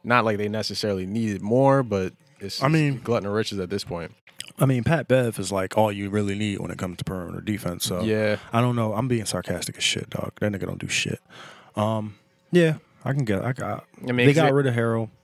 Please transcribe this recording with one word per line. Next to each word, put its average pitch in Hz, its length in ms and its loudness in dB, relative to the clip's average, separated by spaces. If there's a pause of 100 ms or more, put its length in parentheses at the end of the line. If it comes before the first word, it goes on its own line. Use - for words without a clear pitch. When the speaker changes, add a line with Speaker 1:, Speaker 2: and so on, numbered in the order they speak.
Speaker 1:
Not 120 200 4
like 107 120 2
they 104 120 -2
necessarily 101 580 -2
needed 104 360 -2
more, 135 420 4
but 98 280 -2 (280)
it's, 98 200 -10
Speaker 2:
I 135 60 2
mean, 151 280 4
Speaker 1:
it's 127 100 -8
glutton 113 240 0
of 101 60 -2
riches 107 260 -2
at 90 100 -4
this 101 140 -4
point. 82 280 -8 (460)
Speaker 2:
I 139 80 6
mean, 127 160 2
Pat 156 240 0
Bev 123 320 2
is, 95 140 -4
like, 95 260 -2
all 107 140 4
you 101 180 -4
really 101 240 0
need 101 240 -2
when 90 140 -6
it 92 60 -10
comes 90 200 -6
to - 60 -8
perimeter 90 360 -6
defense. 90 440 -4
So 90 180 -2
Speaker 1:
Yeah. 107 340 2 (160)
Speaker 2:
I 117 80 2
don't 123 140 2
know. 110 200 -2
I'm 120 120 -2
being 117 200 -2
sarcastic - 520 -6
as - 60 -6
shit, - 260 -2
dog. - 300 -6
That 104 120 0
nigga 92 140 -6
don't 92 140 -8
do - 80 -8
shit. - 320 -4 (560)
Um, 107 400 -2 (340)
yeah, 165 280 4 (260)
I - 80 -2
can 143 120 0
get. 101 200 0
I 131 80 -2
got. 104 320 -6 (180)
Speaker 1:
I - 40 -8
mean, 123 100 0
Speaker 2:
they 123 100 6
Speaker 1:
'cause 143 80 8
Speaker 2:
got 156 140 6
Speaker 1:
it 135 60 4
Speaker 2:
rid 139 120 4
of 120 80 2
Harrell. 113 340 0 (140)